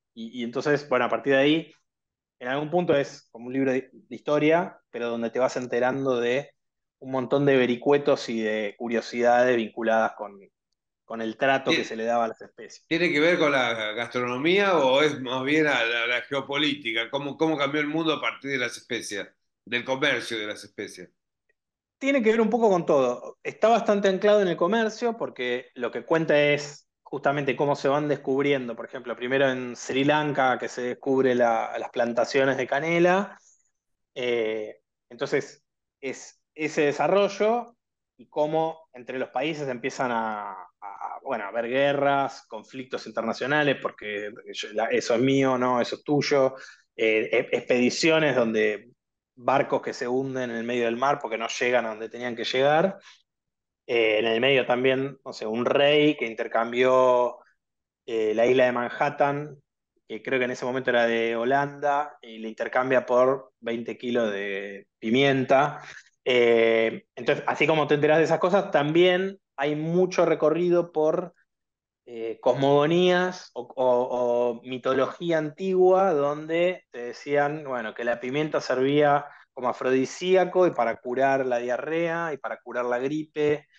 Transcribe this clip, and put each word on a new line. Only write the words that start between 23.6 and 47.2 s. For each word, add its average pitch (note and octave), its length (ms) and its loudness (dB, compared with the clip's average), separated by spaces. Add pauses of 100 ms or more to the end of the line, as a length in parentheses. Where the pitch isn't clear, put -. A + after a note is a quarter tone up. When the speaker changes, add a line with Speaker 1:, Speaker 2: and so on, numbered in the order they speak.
Speaker 1:
bastante G#3 400 2
anclado G3+ 340 4
en F#3 60 2
el E3+ 80 -2
comercio A3 600 0
porque B2+ 580 -6
lo A#2+ 160 -4
que A#2 140 -8
cuenta D#3 360 2
es D3 440 0 (260)
justamente C#3 460 -2
cómo C#3+ 180 0
se C#3 140 -2
van D3 180 0
descubriendo, C3+ 720 -2
por A2+ 80 -12
ejemplo, A#2+ 320 -10
primero C3 320 2
en B2+ 280 -4
Sri C3+ 280 -2
Lanka, C#3 540 2
que A#2 100 -6
se - 140 -8
descubre C3 520 0
la, A2+ 440 2
las A2 100 -8
plantaciones B2 720 0
de B2 80 -2
canela, E3+ 720 0 (760)
eh, A2+ 640 -4 (280)
entonces C3+ 560 -6 (380)
es - 400 -12 (120)
ese D3+ 280 -4
desarrollo G3+ 920 0 (420)
y A#2+ 100 -20
cómo D#3+ 640 -4
entre B2 260 -10
los B2+ 120 -6
países D3 380 -4
empiezan B2+ 440 -4
a, G#2+ 400 -4
a, G2 720 -14
bueno, A#2 220 -6
a G2 40 -8
haber A#2 200 -6
guerras, C#3 760 0
conflictos A#2+ 600 -12
internacionales, B2 760 -2
porque G#2 500 -8 (220)
yo, - 220 -10
la, A2 140 -2
eso A#2+ 260 0
es A2+ 80 2
mío, C3+ 340 2
no, B2+ 240 0
eso A#2+ 160 -2
es - 80 -18
tuyo, C#3 520 2 (380)
eh, A2 380 2